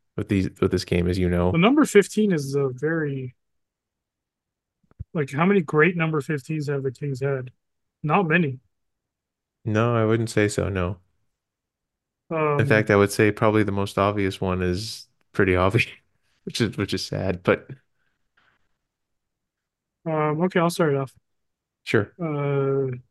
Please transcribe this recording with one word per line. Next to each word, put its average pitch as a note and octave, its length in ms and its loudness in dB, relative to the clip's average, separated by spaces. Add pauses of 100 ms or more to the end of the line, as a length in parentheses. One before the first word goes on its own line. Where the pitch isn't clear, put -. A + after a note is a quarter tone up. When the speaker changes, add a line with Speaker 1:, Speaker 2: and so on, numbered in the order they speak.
(180)
Speaker 1:
with G2+ 100 -6
these, F#2+ 220 0 (100)
with F#2 120 2
this F#2 140 -2
game, F2 220 0
as F#2 120 0
you F2+ 100 0
know. F2 220 2
Speaker 2:
The E3 80 0
number C4 260 4
fifteen G3+ 460 2
is C#3 240 -4
a C#3 140 0
very, C#3 680 -6 (1800)
like, C#3+ 180 -4
how D#3 140 2
many G3 160 4
great D#3 340 2
number D#3+ 240 -2
fifteens D3+ 480 -6
have C#3 140 -4
the C3+ 100 -4
Kings C3+ 300 -8
had? C3+ 300 -6 (500)
Not D#3+ 260 0
many. D#3 300 0 (1080)
Speaker 1:
No, A2+ 300 0
I A2+ 80 2
wouldn't A2+ 280 0
say G#2 160 2
so, F#2 200 -2
no. F#2 300 -4 (1300)
In D#3+ 60 -4
Speaker 2:
Um, D3 280 0
Speaker 1:
fact, A2 240 2
I G#2 60 6
would G2+ 160 4
say G#2+ 200 2
probably G#2+ 300 2
the G2+ 100 0
most G2 280 -4
obvious G2+ 420 0
one F#2 220 -2
is F#2 440 -6 (240)
pretty F#2 240 4
obvious, F#2+ 300 4 (320)
<laughs> - 280 -20
which - 140 -8
is, G2+ 160 0
which G2+ 200 -4
is F2+ 100 -6
sad, F#2+ 380 -6
but - 260 0 (2500)
Speaker 2:
Um, D#3 360 0
okay, F#3 160 0
I'll E3+ 120 2
start D#3 220 0
it C#3 40 0
off. C3+ 160 -6 (720)
Speaker 1:
Sure. - 360 2
Speaker 2:
Uh, C#3 760 -2 (160)